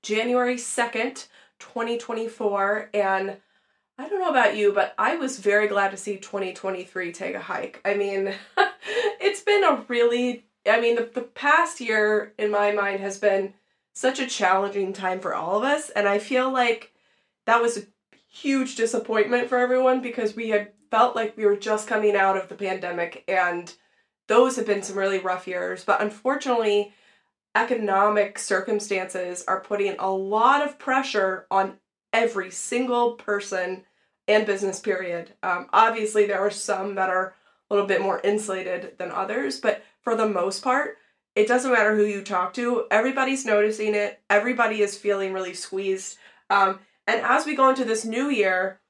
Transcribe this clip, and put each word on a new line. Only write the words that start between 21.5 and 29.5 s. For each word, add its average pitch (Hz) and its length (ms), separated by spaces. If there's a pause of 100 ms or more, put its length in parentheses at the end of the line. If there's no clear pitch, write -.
just 214 320
coming 214 280
out 190 220
of 190 120
the 165 60
pandemic, 175 720
and 175 440 (560)
those 254 280
have 214 100
been 202 160
some 196 160
really 196 220
rough 185 280
years. 180 360
But 202 180
unfortunately, 220 920 (600)
economic 208 840
circumstances 190 1080
are 190 120